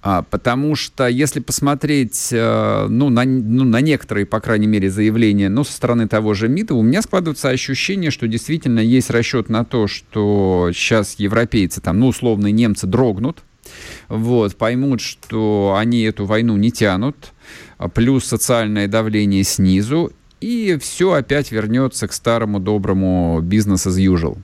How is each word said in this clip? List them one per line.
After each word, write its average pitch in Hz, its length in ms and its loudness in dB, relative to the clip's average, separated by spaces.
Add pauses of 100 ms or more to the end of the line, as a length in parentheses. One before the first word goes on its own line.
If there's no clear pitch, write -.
А, 92 140 2
потому 131 540 -2
что, - 320 -2
если 135 320 0
посмотреть, 143 880 -2
э, 110 580 0
ну, 123 220 2
на, 120 140 2
ну, 127 400 2
на 120 180 4
некоторые, 120 460 0
по 110 120 -2
крайней 107 280 0
мере, 98 240 2
заявления, 104 580 2
ну, 120 140 0
со - 100 -6
стороны 120 340 0
того 107 280 0
же 110 120 -2
мида, 160 280 0
у 113 80 2
меня 143 180 4
складывается 165 480 -2
ощущение, 147 600 -2
что 120 160 -4
действительно 117 540 -2
есть 117 280 4
расчет 120 400 -2
на 113 160 0
то, 110 220 -2
что 98 880 0
щас - 420 0
европейцы, 104 640 0
там, 92 180 0
ну, 127 100 4
условно, 104 420 0
немцы 107 340 0
дрогнут, 113 540 0 (680)
вот, 113 500 0
поймут, 123 440 0
что 104 760 -2
они 113 280 2
эту 104 220 -2
войну 110 300 0
не 104 140 2
тянут, 110 460 0 (640)
а, 87 100 -6
плюс 123 360 2
социальное 107 640 0
давление 104 560 2
снизу, 101 680 0 (280)
и 220 400 -2
все 196 340 0
опять 143 380 0
вернется 110 560 -2
к - 60 -8
старому 113 460 -2
доброму 95 840 0
business 98 460 0
as 92 100 0
usual. 90 460 2